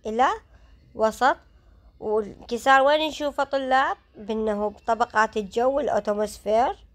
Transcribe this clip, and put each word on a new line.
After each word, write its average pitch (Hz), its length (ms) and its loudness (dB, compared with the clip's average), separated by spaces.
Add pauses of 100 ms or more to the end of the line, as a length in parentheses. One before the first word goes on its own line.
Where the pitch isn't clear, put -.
إلى 226 220 2 (680)
وسط. 220 420 0 (600)
والانكسار 220 800 0
وين 302 260 4
نشوفه 285 360 -4
طلاب؟ 269 540 0 (180)
بأنه 214 540 -2
بطبقات 220 680 -2
الجو، 233 420 -2
الأوتوموسفير. 214 960 -2 (220)